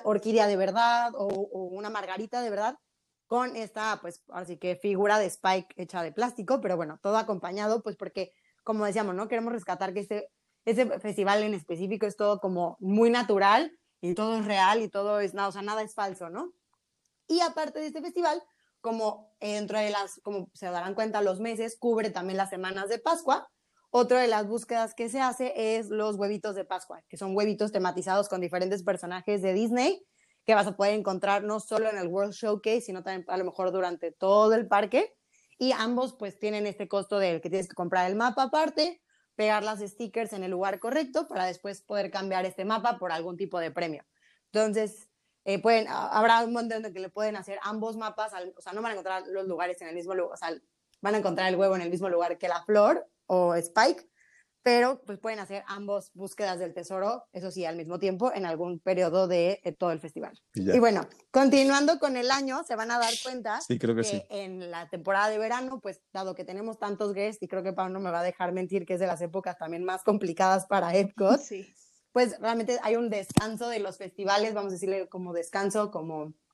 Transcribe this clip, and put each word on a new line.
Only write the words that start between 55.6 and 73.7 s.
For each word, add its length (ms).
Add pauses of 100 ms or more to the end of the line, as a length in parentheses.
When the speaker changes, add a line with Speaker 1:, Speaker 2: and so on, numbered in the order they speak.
Speaker 1:
ambos 460
búsquedas 460
del 140
tesoro, 580
eso 200
sí, 120
al 140
mismo 220
tiempo, 340
en 120
algún 340
periodo 500
de, 340
eh, 80
todo 200
el 100
festival. 360 (160)
Speaker 2:
Y 120
ya. 100
Speaker 1:
Y 40
bueno, 280 (240)
continuando 680
con 180
el 140
año, 340
se 100
van 160
a 80
dar 140 (100)
cuenta 380
Speaker 2:
Sí, 180
creo 160
que 60
Speaker 1:
que 60
Speaker 2:
sí. 220
Speaker 1:
en 400
la 200
temporada 400
de 80
verano, 420
pues, 220 (100)
dado 240
que 80
tenemos 360
tantos 340
guests, 280
y 60
creo 160
que 80
Pau 160
no 140
me 100
va 80
a 40
dejar 280
mentir 340
que 100
es 40
de 80
las 140
épocas 360
también 280
más 180
complicadas 640
para 300
Epcot, 440
Speaker 3:
Sí. 260 (480)
Speaker 1:
pues, 260
realmente 420
hay 140
un 140
descanso 600
de 100